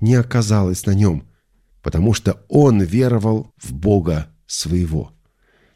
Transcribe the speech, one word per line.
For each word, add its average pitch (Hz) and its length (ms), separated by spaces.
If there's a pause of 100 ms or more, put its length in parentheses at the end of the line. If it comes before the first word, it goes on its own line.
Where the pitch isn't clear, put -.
не 117 140
оказалось 107 720
на 98 80
нём, 95 340 (540)
потому 98 320
что - 340
он 131 320
веровал 110 760
в - 160
Бога 82 580 (180)
своего». 80 680 (640)